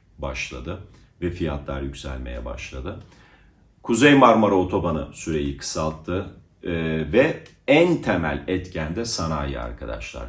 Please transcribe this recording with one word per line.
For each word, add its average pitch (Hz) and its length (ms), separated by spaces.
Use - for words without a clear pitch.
başladı 67 600
ve - 100
fiyatlar 69 520
yükselmeye 64 600
başladı. - 560
Kuzey 135 320
Marmara 113 400
Otobanı 82 580
süreyi 71 440
kısalttı, 80 680
e, 85 100
ve 147 300
en 160 340
temel 80 460
etken 85 480
de 113 80
sanayi 73 540
arkadaşlar. 58 720